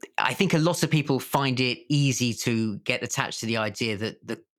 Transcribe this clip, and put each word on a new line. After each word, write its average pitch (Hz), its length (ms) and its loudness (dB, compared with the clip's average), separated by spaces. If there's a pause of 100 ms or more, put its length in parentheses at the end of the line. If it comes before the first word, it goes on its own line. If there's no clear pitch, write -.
(180)
I - 160 2
think 180 220 2
a 160 40 4
lot 165 220 2
of 156 80 2
people 143 300 2
find 135 400 0
it 123 180 0 (100)
easy 131 460 2
to 113 460 -2
get 120 240 -2
attached 117 380 -4
to - 40 -6
the 113 120 0
idea 110 400 -2
that 107 300 -6
the, 113 140 -8 (180)